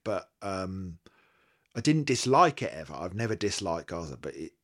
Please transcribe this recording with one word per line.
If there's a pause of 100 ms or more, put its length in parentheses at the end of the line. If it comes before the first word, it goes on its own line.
but, (140)
um, (760)
I
didn't
dislike
it
ever.
I've
never
disliked
Gaza,
but
it, (120)